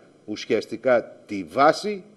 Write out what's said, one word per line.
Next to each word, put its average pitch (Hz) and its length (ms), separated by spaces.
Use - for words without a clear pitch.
ουσιαστικά 110 880
τη 98 260
βάση 160 520